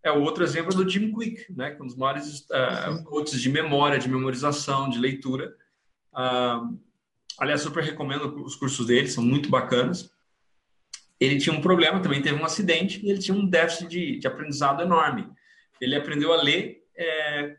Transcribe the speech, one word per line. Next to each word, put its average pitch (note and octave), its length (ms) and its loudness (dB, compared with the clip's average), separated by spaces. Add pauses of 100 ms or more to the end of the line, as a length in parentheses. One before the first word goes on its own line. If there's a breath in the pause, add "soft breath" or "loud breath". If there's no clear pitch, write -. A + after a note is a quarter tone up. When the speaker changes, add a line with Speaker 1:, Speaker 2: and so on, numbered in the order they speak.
Speaker 1:
é D#3 100 2
o D3 80 4
outro E3 240 2
exemplo E3 300 0
do F#3 120 4
Jim G3+ 280 0
Quick, A3 420 -6
né? C3+ 140 -6
Que D3 100 -16
é - 20 -14
um C3+ 40 -12
dos B2 100 -12
maiores, C#3+ 540 -4
eh, B2+ 420 0
Speaker 2:
Sim. - 120 -6
Speaker 1:
coaches D3 360 -2
de B2+ 80 0
memória, C#3+ 500 2
de B2 80 -2
memorização, C3+ 840 -2
de A#2+ 80 -2
leitura. C3+ 580 -2 (560 soft breath)
Ah, B2 560 -2 (720)
aliás, C#3+ 240 0
super D3+ 200 -4
recomendo C#3+ 640 -6
os - 100 -12
cursos C3 320 -2
dele, B2 220 4
são A#2 160 -2
muito C#3+ 240 4
bacanas. B2+ 600 2 (1080)
Ele C#3 200 4
tinha D#3 180 0
um D3 60 -4
problema, F3+ 380 4
também C#3 200 0
teve D3 180 0
um D#3 60 -2
acidente, F3 580 0
e G3+ 60 -2
ele G3 100 2
tinha F#3+ 160 0
um G3+ 140 2
déficit E3+ 400 2
de, E3 300 -4
de - 80 -6
aprendizado C#3+ 560 -2
enorme. D3+ 440 2 (540 soft breath)
Ele B2+ 160 0
aprendeu D3 380 2
a E3 80 4
ler, - 400 0 (120)
é, D3+ 640 -4